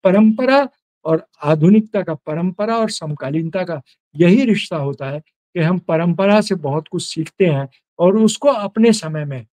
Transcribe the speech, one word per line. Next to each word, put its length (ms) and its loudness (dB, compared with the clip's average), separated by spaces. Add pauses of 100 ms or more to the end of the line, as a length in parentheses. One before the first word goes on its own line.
परंपरा 640 4 (360)
और 220 -2 (180)
आधुनिकता 580 2
का, 120 -8
परंपरा 640 -6
और 120 -2
समकालीनता 760 -6
का 180 -8 (340)
यही 280 4
रिश्ता 320 -2
होता 340 -6
है 100 -10
कि 400 -12
हम 180 0
परंपरा 640 2
से 140 -4
बहुत 340 -6
कुछ 260 -8
सीखते 320 -2
हैं 220 0 (300)
और 180 4
उसको 320 2
अपने 440 2
समय 320 -4
में 220 -10 (100)